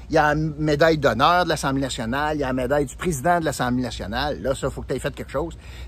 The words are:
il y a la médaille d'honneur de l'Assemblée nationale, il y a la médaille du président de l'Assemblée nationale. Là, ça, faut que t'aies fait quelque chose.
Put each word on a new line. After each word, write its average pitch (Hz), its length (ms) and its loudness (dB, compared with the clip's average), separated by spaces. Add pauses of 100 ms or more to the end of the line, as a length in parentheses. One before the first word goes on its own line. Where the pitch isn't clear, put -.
il 143 60 2
y - 20 6
a 151 160 6
la - 20 2
médaille 156 640 2
d'honneur 143 460 4
de 165 60 -2
l'Assemblée 139 320 0
nationale, 135 560 -4
il - 20 -4
y 139 40 -2
a 127 40 -2
la 127 60 -2
médaille 131 340 0
du - 80 -12
président 175 440 0
de 160 60 -2
l'Assemblée 127 380 0
nationale. 117 580 -4
Là, 127 140 0
ça, 135 160 -4
faut - 100 -10
que - 60 -12
t'aies 131 120 -4
fait 143 140 -6
quelque - 180 -14
chose. 160 260 -6 (300)